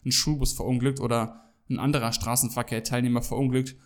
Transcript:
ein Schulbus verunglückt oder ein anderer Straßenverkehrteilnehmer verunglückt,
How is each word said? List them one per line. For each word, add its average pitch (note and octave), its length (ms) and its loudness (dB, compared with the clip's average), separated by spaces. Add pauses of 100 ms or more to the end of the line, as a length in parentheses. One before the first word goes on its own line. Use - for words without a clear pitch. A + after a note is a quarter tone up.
ein C3 60 -2
Schulbus C#3+ 420 2
verunglückt B2+ 480 0
oder A#2 400 -2 (280)
ein B2+ 100 -2
anderer A#2+ 340 2
Straßenverkehrteilnehmer A#2+ 1080 0
verunglückt, C3 540 0 (100)